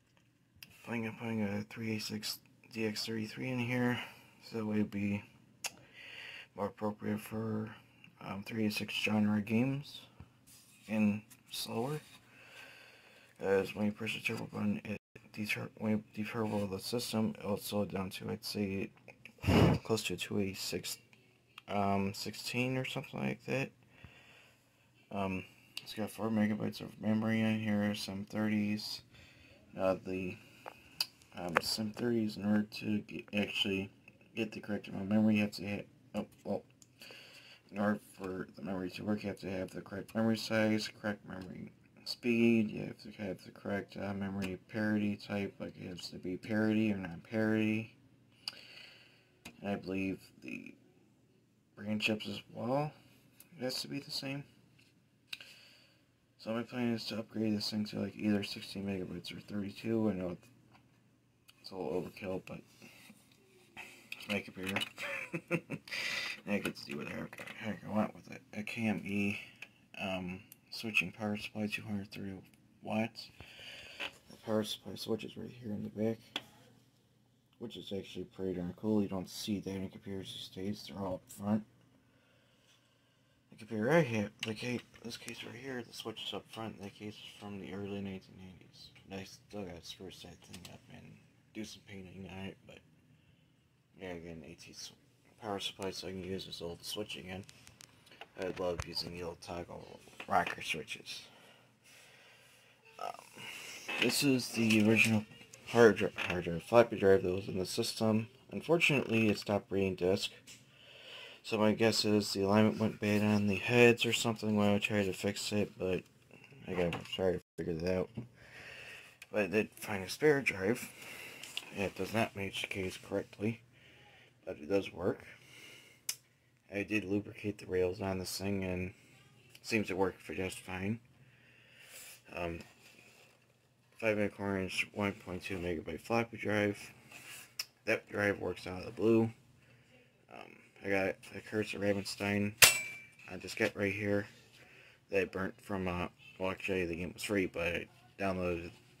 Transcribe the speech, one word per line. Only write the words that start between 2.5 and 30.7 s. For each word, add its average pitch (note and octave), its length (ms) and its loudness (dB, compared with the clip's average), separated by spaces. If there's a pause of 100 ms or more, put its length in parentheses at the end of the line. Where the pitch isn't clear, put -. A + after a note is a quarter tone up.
D A2 140 0
X G#2+ 200 -2
thirty-three A2+ 420 -4
in B2+ 120 -2
here, B2 380 2 (520)
so A#2 80 -4
it A2 80 -2
would G#2+ 240 2
be G2+ 320 0 (1300)
more G2 100 -2
appropriate G#2+ 540 -2
for, A2 480 -4 (560)
um, G2 220 -8
three A2 200 0
eight G#2 60 2
six G#2 220 -4
genre G#2+ 460 4
games B2 600 0 (880)
and G#2+ 340 4 (280)
slower. B2 500 -2 (1400)
As F#2+ 340 4
when G#2 120 2
you G#2 60 2
push G#2+ 220 -4
the D3 60 -6
turbo A2+ 320 -4
button, G#2 320 0
it G#2 160 -6 (360)
detur-, A2+ 320 -4 (100)
when G#2+ 260 0 (100)
you G#2+ 100 -4
deturbo G#2+ 460 0
the F#2+ 80 -4
system, A2 600 0
it'll G2 180 -2
slow G#2 240 0
it E2+ 100 -2
down F#2+ 180 -2
to, A2 200 -8
I'd G2+ 140 -6
say, G2 460 -2 (920)
close A2 220 0
to F2+ 120 -2
two G#2+ 220 -2
eighty-six, - 600 -4 (720)
um, G2 460 2
sixteen B2 600 -2
or C3 80 0
something - 360 -6
like C3 260 -2
that. C3 240 0 (1400)
Um, F#2+ 340 -2 (380)
it's - 120 -12
got G#2 160 -4
four A2 200 -4
megabytes G#2+ 500 2
of F2 200 -12
memory A2 400 2
in A2 180 4
here, G#2 380 2
some G2 340 -6
thirties. G#2+ 720 0 (760)
Uh, F#2+ 180 4 (100)
the, F#2 300 -4 (1000)